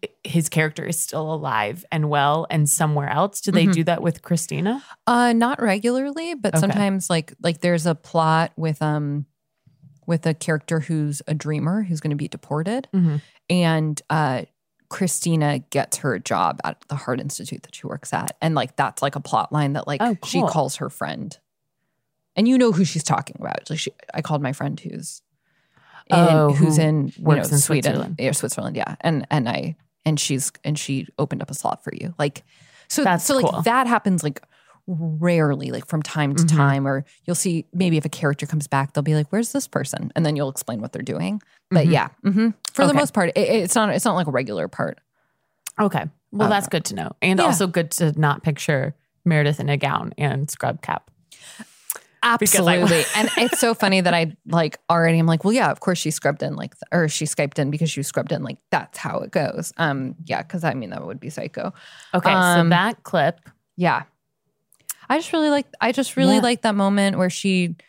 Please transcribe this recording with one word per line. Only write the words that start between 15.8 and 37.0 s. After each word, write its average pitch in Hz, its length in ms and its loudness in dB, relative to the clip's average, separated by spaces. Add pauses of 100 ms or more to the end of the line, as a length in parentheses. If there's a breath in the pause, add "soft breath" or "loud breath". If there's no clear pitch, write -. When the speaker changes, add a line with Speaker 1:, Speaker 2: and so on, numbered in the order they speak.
Speaker 2:
her 131 160 -2
a 90 60 -6
job 85 420 0
at - 240 -8
the 147 80 -8
Heart 131 260 -4
Institute - 440 -10
that - 100 -20
she - 140 -14
works - 240 -10
at, - 280 -4
and, 160 140 0
like, 131 220 -4
that's, 131 260 -2
like, 143 140 -2
a 143 40 -8
plot - 320 -2
line 143 200 0
that, - 160 -6
like, 147 120 -4
Speaker 1:
Oh, 220 240 0
Speaker 2:
she - 140 -4
Speaker 1:
cool. 208 100 2
Speaker 2:
calls 139 280 -2
her - 120 -6
friend, - 480 -10 (1000)
and 208 100 4
you 262 100 4
know 247 140 6
who 185 140 4
she's 151 180 -2
talking - 380 -4
about. - 280 -8
Like, 156 120 -6
she, - 100 -6 (240)
"I 156 80 -4
called 147 200 -2
my 135 100 -2
friend 143 260 -6
who's - 440 -14 (840 soft breath)
in, - 80 4
Speaker 1:
Oh, 156 360 6
Speaker 2:
who's 151 240 4
Speaker 1:
who 160 80 6
Speaker 2:
in, 156 240 2
you - 100 -10
Speaker 1:
works 156 320 4
Speaker 2:
know, 147 60 2
Speaker 1:
in 143 40 6
Speaker 2:
Sweden, - 220 2 (120)
Speaker 1:
Switzerland. 143 260 -4
Speaker 2:
yeah, 131 100 0
Switzerland, - 460 -4
yeah, - 240 -6
and, 156 280 0
and 131 200 0
I, 120 260 -4 (300)
and 151 160 0
she's, 135 320 -4 (100)
and 151 160 -4
she 135 300 -6 (100)
opened 143 240 -4
up - 80 -12
a 143 40 -10
slot - 280 -6
for - 100 -10
you." - 240 -10
Like, 147 280 -4 (420 soft breath)
so, - 160 -2
Speaker 1:
That's 175 220 2
Speaker 2:
so, 285 100 2
like, 254 160 4
Speaker 1:
cool. - 120 -4
Speaker 2:
that 240 260 2
happens, 202 340 2
like, 147 180 -4 (460 soft breath)
rarely, 156 840 0
like, 120 140 -8
from 156 160 -2
time 143 340 -2
to 165 80 4
Speaker 1:
Mm-hmm. 160 120 4
Speaker 2:
time, 139 300 4
or 139 180 -2 (200 soft breath)